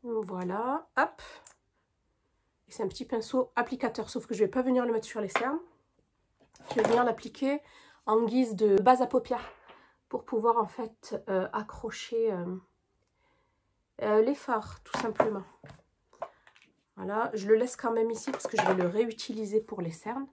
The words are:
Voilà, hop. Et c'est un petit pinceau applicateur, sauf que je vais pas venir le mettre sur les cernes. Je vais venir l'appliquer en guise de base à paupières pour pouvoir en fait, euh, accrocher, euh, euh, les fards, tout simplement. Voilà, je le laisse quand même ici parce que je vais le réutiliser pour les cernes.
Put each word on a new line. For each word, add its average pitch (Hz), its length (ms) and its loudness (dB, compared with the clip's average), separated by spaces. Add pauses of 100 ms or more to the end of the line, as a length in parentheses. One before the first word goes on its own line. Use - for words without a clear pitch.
Voilà, 214 840 -4 (100)
hop. 311 240 0 (1500)
Et - 60 -20
c'est - 100 -6
un 196 60 -2
petit - 160 -8
pinceau 247 520 -2
applicateur, 240 520 -2
sauf - 180 -8
que - 60 -6
je 196 60 -4
vais 202 100 4
pas 254 140 0
venir 247 240 2
le 226 60 0
mettre 220 140 -2
sur 226 140 -8
les 202 80 -4
cernes. 262 300 -2 (1120)
Je - 60 -2
vais 226 60 4
venir 233 220 6
l'appliquer 269 560 -2 (460)
en 220 160 4
guise 233 320 2
de 196 260 6
base 247 220 6
à 247 40 2
paupières - 460 -2 (560)
pour - 160 -8
pouvoir 233 340 2
en 214 80 2
fait, - 600 -10
euh, 190 240 0
accrocher, 220 800 -4
euh, 180 240 -4 (1500)
euh, 214 200 4
les 262 120 4
fards, - 480 -4
tout - 160 -8
simplement. 214 440 0 (1500)
Voilà, 202 380 -4
je 196 140 -6
le 220 80 10
laisse 247 200 0
quand 233 140 -2
même 226 200 2
ici 226 200 -6
parce - 160 -6
que - 100 -4
je 214 80 2
vais 190 100 4
le 180 120 2
réutiliser 220 760 -2
pour 202 220 -8
les 170 80 -4
cernes. 240 420 -8